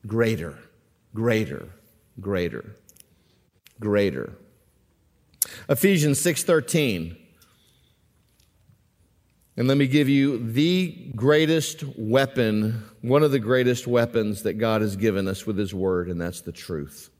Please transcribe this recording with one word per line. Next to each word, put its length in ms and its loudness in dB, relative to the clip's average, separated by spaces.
Greater, 520 0
greater, 560 -2
greater, 580 -4
greater. 600 -2
Ephesians 500 2
six 240 -2
thirteen. 760 0
And 100 2
let 80 4
me 100 4
give 220 4
you 300 2
the 640 0
greatest 720 2
weapon, 880 0
one 200 4
of 100 4
the 60 2
greatest 480 2
weapons 580 0
that 100 0
God 260 0
has 160 -2
given 320 0
us 180 -6
with 120 -4
his 160 -4
word, 340 -2
and 100 -6
that's 220 -6
the 120 -12
truth. 680 -10